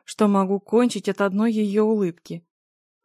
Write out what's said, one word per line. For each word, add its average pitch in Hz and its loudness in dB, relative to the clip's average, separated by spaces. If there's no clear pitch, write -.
что - -2
могу 196 2
кончить 220 0
от 196 -4
одной 202 0
её 214 0
улыбки. 180 -4